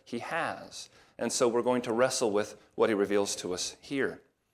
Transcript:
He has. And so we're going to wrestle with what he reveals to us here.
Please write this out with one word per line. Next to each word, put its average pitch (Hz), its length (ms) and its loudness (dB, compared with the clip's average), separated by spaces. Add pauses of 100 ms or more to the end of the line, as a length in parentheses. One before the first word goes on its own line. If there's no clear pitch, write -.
He 120 160 -8
has. 117 680 -6 (280)
And 117 140 -2
so - 160 2
we're 120 140 2
going 123 220 2
to 120 100 -4
wrestle 120 380 2
with 104 260 0 (180)
what 110 140 4
he 110 40 4
reveals 101 440 2
to 90 160 -6
us - 260 -6
here. 127 400 -4 (340)